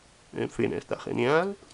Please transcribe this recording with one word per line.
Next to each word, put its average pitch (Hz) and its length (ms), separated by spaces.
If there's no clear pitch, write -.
En - 160
fin, - 240
está - 260
genial. 165 580